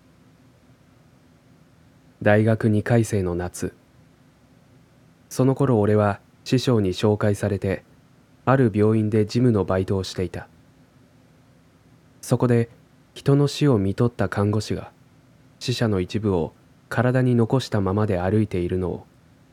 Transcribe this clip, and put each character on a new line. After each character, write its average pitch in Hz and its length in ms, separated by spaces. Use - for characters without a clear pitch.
大 107 240
学 113 240
二 104 140
回 117 240
生 101 160
の 87 120
夏、 87 380
そ 131 160
の 131 80
頃 127 260
俺 104 140
は 104 260
師 131 140
匠 120 240
に 92 100
紹 104 240
介 104 180
さ 101 140
れ 98 100
て、 95 260
あ 127 100
る 127 200
病 107 240
院 107 100
で 107 160
事 101 140
務 123 120
の 101 140
バ 95 140
イ 92 80
ト 101 100
を 95 80
し - 80
て 92 120
い 87 40
た。 82 180
そ - 160
こ 123 100
で、 117 220
人 - 200
の 143 120
死 147 200
を 127 120
看 95 160
取 120 160
っ - 20
た 98 160
看 104 220
護 107 100
師 98 140
が、 - 180
死 - 140
者 117 160
の 95 120
一 90 180
部 101 160
を 80 180
体 123 320
に 123 140
残 117 240
し - 80
た 107 120
ま 95 140
ま 107 120
で 95 140
歩 98 220
い 104 60
て 95 100
い 87 100
る 92 80
の 90 140
を - 160